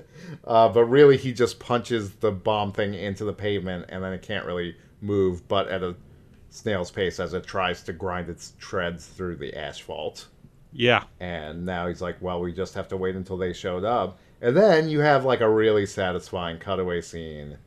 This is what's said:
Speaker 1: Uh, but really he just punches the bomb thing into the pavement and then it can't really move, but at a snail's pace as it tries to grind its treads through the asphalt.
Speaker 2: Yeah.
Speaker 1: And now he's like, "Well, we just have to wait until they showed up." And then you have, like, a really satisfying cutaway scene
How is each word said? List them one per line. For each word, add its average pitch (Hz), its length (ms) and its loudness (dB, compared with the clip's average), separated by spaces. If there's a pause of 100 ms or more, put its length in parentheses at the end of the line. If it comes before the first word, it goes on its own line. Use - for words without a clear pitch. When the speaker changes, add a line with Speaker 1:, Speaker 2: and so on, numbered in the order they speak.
(440)
Speaker 1:
Uh, 113 240 6
but 113 160 6
really 139 320 10
he 131 160 -4
just 117 260 0
punches 117 580 -2
the 107 140 2
bomb 104 420 0
thing 101 220 -2
into 98 300 -6
the 101 80 -4
pavement 92 560 -4
and 95 160 -8
then 92 80 -6
it 90 100 -10
can't 101 220 -8
really 87 320 -6 (240)
move, 95 480 0
but 98 200 0
at 95 140 -4
a 90 140 -6 (540)
snail's 95 400 -4
pace 90 280 -2
as 85 160 -4
it 90 100 -4
tries 90 380 -4
to 98 100 -10
grind 90 360 -6
its - 320 -14
treads 87 460 -6
through 87 300 -8
the 71 220 -10
asphalt. 78 680 -10 (480)
Speaker 2:
Yeah. 120 300 4 (140)
Speaker 1:
And 85 480 -8
now 90 200 -4
he's 82 140 -6
like, 87 220 -8
"Well, 90 180 -4
we 90 120 -4
just 90 220 -6
have 92 140 -8
to 98 80 -8
wait 92 180 -4
until 92 220 -8
they 90 160 -4
showed 90 320 -6
up." 101 340 -2 (240)
And 123 140 2
then 170 340 6
you 151 100 0
have, 143 240 6
like, 123 160 2
a 117 80 4
really 107 380 4
satisfying 90 720 -4
cutaway 90 420 -2
scene 78 560 -12 (100)